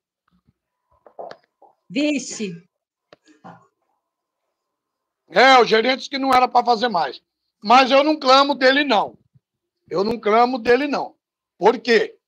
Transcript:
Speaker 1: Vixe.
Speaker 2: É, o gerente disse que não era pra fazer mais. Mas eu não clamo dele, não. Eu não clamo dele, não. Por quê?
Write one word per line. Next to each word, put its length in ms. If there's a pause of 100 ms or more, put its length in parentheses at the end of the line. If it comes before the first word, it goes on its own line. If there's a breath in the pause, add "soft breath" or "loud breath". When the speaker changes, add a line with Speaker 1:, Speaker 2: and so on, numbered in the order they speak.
(1900)
Speaker 1:
Vixe. 640 (2750)
Speaker 2:
É, 300
o 60
gerente 340
disse 120
que 80
não 140
era 140
pra 180
fazer 240
mais. 320 (420)
Mas 280
eu 140
não 140
clamo 360
dele, 300
não. 320 (720)
Eu 160
não 140
clamo 400
dele, 280
não. 280 (440)
Por 200
quê? 380 (120)